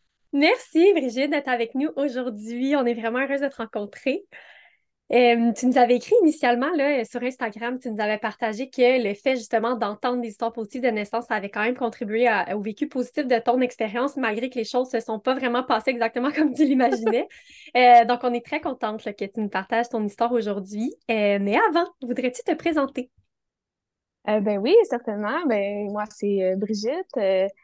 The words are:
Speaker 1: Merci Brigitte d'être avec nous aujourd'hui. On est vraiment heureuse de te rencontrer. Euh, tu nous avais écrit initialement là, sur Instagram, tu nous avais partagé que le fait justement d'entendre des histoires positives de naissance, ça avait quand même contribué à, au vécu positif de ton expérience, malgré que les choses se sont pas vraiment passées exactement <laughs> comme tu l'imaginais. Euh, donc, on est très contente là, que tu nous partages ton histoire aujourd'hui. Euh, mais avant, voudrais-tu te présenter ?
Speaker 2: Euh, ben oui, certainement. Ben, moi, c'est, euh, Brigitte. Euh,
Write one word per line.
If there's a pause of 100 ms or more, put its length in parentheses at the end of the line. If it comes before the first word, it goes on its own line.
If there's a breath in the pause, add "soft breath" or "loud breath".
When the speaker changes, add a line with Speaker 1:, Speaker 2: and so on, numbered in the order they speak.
(340)
Speaker 1:
Merci
Brigitte
d'être
avec
nous
aujourd'hui.
On
est
vraiment
heureuse
de
te
rencontrer. (840 loud breath)
Euh,
tu
nous
avais
écrit
initialement
là,
sur
Instagram,
tu
nous
avais
partagé
que
le
fait
justement
d'entendre
des
histoires
positives
de
naissance,
ça
avait
quand
même
contribué
à,
au
vécu
positif
de
ton
expérience,
malgré
que
les
choses
se
sont
pas
vraiment
passées
exactement
<laughs>
comme
tu
l'imaginais. (500 loud breath)
Euh,
donc,
on
est
très
contente
là,
que
tu
nous
partages
ton
histoire
aujourd'hui. (160)
Euh,
mais (140)
avant, (160)
voudrais-tu
te
présenter ? (1160)
Speaker 2:
Euh,
ben
oui, (160)
certainement.
Ben,
moi,
c'est,
euh,
Brigitte.
Euh, (160)